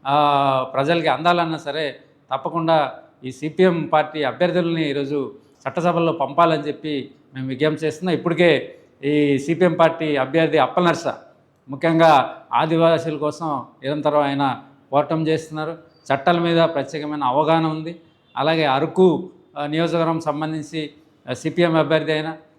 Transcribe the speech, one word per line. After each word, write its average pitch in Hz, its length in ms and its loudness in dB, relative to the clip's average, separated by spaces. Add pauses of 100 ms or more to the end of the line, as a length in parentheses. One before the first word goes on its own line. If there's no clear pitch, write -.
ఆ, 139 640 2
ప్రజలకి 156 360 0
అందాలన్నా 160 500 0
సరే 147 380 -6 (380)
తప్పకుండా 160 580 0 (320)
ఈ 127 80 -8
సీపీఎం 165 540 0
పార్టీ 151 360 0
అభ్యర్థుల్ని 165 680 0
ఈరోజు 139 420 -4 (360)
చట్టసభల్లో 165 440 0
పంపాలని 156 500 0
చెప్పి 147 480 -6 (240)
మేము 131 140 -8
విజ్ఞప్తి 151 380 -2
చేస్తున్నాం. 165 300 -2
ఇప్పటికే 160 580 2 (300)
ఈ 143 340 2
సీపీఎం 165 360 0
పార్టీ 160 420 0
అభ్యర్థి 147 420 0
అప్పలనర్స 160 480 0 (640)
ముఖ్యంగా 160 760 2 (100)
ఆదివాసుల 160 640 0
కోసం 147 460 -6 (200)
నిరంతరం 147 380 0
ఆయన 139 380 -2 (340)
పోరాటం 151 340 0
చేస్తున్నారు. 156 520 -4 (360)
చట్టాల 175 240 2
మీద 170 240 2
ప్రత్యేకమైన 151 640 -4
అవగాహన 156 420 2
ఉంది. 156 300 -6 (400)
అలాగే 156 280 0
అరకు, 160 680 2 (280)
ఆ, 143 80 -6
నియోజకవర్గం 160 540 0
సంబంధించి, 156 680 -6 (400)
ఆ, - 20 -4
సీపీఎం 160 440 0
అభ్యర్థి 156 360 2
అయిన 156 240 -4 (220)